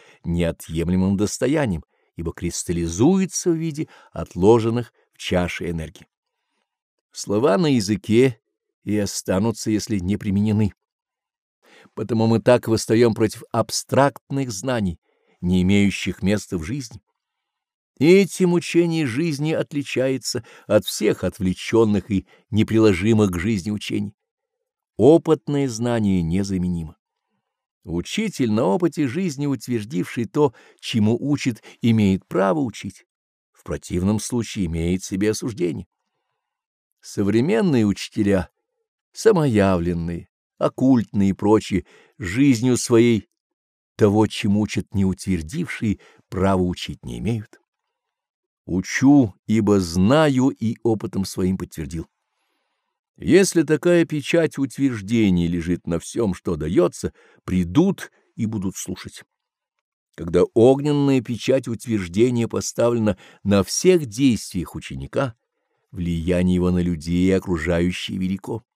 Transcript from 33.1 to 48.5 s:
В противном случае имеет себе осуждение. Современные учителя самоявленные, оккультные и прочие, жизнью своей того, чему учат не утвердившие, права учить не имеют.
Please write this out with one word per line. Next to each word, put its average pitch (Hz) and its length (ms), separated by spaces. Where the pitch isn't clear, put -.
В - 120
противном 92 580
случае 107 460
имеет 85 360
себе 101 280
осуждение. 127 560
Современные 123 840
учителя 98 640
самоявленные, 92 1120
оккультные 120 720
и - 20
прочие, 104 520
жизнью 120 580
своей 117 500
того, 107 320
чему 104 340
учат - 320
не 98 120
утвердившие, 95 920
права 95 320
учить 90 420
не 60 140
имеют. 113 420